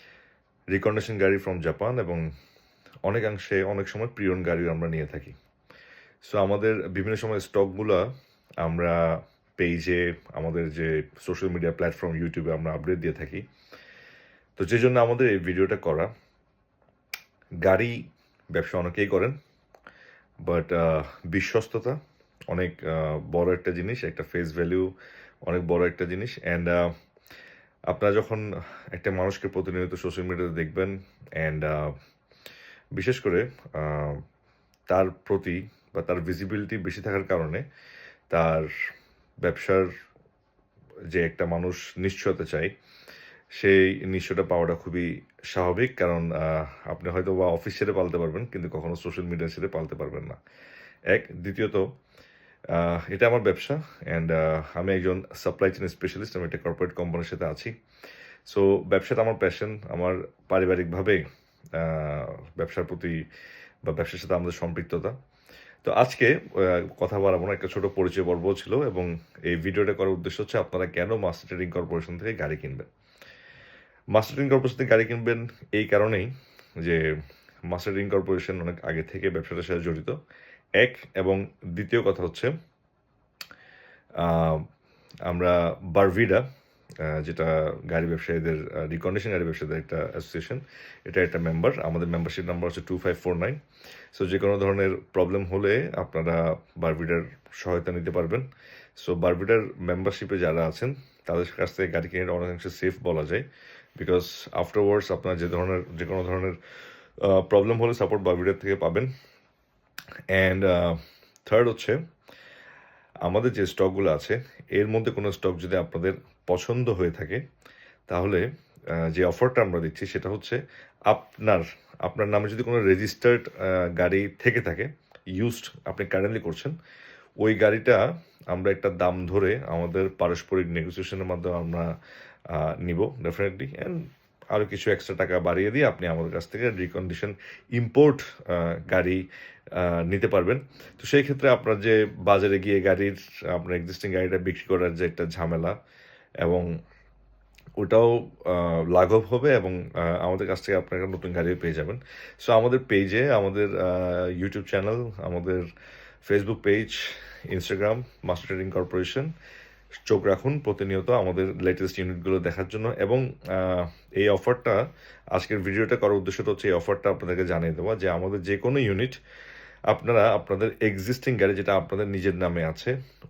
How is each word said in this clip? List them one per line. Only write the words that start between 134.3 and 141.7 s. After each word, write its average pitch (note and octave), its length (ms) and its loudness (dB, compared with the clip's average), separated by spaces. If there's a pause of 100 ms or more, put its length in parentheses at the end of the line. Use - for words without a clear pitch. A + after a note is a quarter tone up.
আরও G#2 160 0
কিছু G2+ 260 -2
এক্সট্রা F#2+ 260 -2
টাকা F2+ 240 0
বাড়িয়ে F2+ 300 2
দিয়ে C#3 160 2
আপনি F2+ 200 -2
আমাদের E2 260 -2
কাছ E2+ 160 -8
থেকে A#2 220 -2
রিকন্ডিশন F#2 640 -6 (360)
ইম্পোর্ট, C3+ 500 6
আহ, E2+ 680 -4
গাড়ি, F#2 380 2 (420)
আহ, F2 320 0
নিতে F#2 260 2
পারবেন। G2 300 4 (400)
তো - 80 -16
সেই C#3+ 160 6
ক্ষেত্রে C#3 260 2
আপনার A2+ 320 4